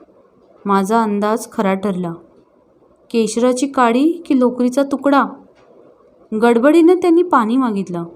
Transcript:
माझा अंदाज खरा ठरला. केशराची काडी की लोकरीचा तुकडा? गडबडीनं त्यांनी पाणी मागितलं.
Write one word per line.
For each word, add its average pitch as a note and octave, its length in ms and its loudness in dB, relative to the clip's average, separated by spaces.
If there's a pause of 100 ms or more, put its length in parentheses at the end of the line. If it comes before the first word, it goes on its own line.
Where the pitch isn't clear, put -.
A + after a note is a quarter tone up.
(640)
माझा G3 380 0
अंदाज G#3 500 -4
खरा G3 220 -2
ठरला. F3+ 380 -6 (960)
केशराची A#3+ 560 0
काडी C4+ 460 0 (140)
की C#4 120 0
लोकरीचा B3 440 0
तुकडा? C#4 420 0 (1200)
गडबडीनं D4+ 520 4
त्यांनी F4 280 2
पाणी B3+ 340 0
मागितलं. G3 480 -4 (120)